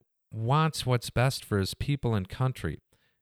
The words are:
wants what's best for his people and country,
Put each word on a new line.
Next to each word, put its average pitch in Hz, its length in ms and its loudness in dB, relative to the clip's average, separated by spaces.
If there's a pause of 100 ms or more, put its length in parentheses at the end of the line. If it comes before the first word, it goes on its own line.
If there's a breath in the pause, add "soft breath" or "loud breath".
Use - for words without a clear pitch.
(300)
wants 139 540 2
what's 123 240 0
best 127 360 0
for 104 140 0
his 92 140 0
people 131 420 -2
and 92 140 -2
country, 127 540 -4 (400)